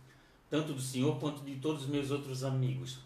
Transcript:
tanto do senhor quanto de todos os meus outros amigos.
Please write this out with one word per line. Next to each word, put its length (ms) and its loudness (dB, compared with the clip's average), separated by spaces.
tanto 240 0
do 60 -4
senhor 400 2
quanto 240 -2
de 120 -8
todos 280 0
os 60 -4
meus 200 0
outros 340 -2
amigos. 640 0